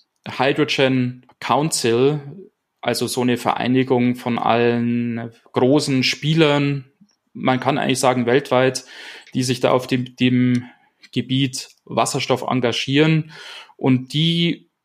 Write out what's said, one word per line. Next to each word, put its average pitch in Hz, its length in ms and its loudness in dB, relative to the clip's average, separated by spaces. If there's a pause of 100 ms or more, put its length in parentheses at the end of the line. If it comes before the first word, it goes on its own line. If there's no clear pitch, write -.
(260)
Hydrogen 131 1000 0 (140)
Council, 139 840 2 (600)
also 120 260 -2
so 123 140 -4
eine 123 160 2
Vereinigung 123 800 0
von 120 220 -4
allen 120 960 0 (200)
großen 135 520 2
Spielern, 143 840 0 (500)
man 127 240 0
kann 139 180 0
eigentlich 131 220 -2
sagen 127 280 2
weltweit, 131 580 2 (480)
die 131 80 -2
sich 127 180 -2
da - 120 2
auf 127 160 2
dem, 127 300 -4
dem 123 480 2 (460)
Gebiet 131 580 -4 (140)
Wasserstoff 127 600 -2
engagieren. 139 880 0 (440)
Und 127 380 0
die 170 560 -2 (140)